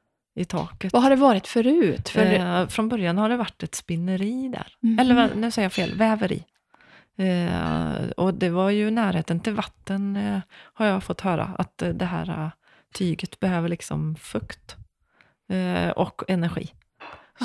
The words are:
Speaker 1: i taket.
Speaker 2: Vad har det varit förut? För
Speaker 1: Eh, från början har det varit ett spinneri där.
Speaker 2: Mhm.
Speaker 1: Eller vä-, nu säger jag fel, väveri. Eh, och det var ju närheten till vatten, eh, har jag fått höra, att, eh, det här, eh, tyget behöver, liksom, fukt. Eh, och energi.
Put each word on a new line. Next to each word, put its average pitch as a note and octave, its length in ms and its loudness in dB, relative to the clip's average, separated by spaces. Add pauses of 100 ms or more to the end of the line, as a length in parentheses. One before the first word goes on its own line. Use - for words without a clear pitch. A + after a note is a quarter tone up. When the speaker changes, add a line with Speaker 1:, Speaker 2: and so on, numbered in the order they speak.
(360)
Speaker 1:
i F3+ 80 -4
taket. F3 480 -6
Speaker 2:
Vad B3 100 4
har C4+ 80 6
det C#4 60 8
varit B3+ 300 4
förut? B3 640 2
För G#3+ 160 4 (360)
Speaker 1:
Eh, F3+ 60 0
från A3 220 -2
början F#3+ 300 0
har G#3+ 100 2
det A#3+ 80 0
varit A3+ 260 -6
ett E3 120 -10
spinneri F#3+ 760 -4
där. - 180 -8 (140)
Speaker 2:
Mhm. A3+ 180 4
Speaker 1:
Eller B3+ 160 6
vä-, A#3+ 200 6
nu A3 160 0
säger A3 140 0
jag F#3 80 0
fel, F3 220 -2
väveri. G#3+ 500 2 (720)
Eh, E3+ 1000 0
och F#3 180 0
det F#3 160 0
var F#3 200 2
ju G#3 200 0
närheten F3+ 500 0
till A3+ 120 -2
vatten, G3+ 640 -4
eh, G3+ 220 -2 (360)
har A3 120 0
jag F#3+ 160 2
fått - 180 -6
höra, F3 240 0 (140)
att, - 240 -4
eh, F3+ 60 -2
det F3 160 -2
här, F3 240 -4 (160)
eh, D#3+ 40 -6 (460)
tyget F3 460 -4
behöver, F3 280 0
liksom, D#3 480 -4
fukt. - 600 -10 (720)
Eh, F3+ 400 -2
och - 400 -6
energi. E3+ 440 -2 (720)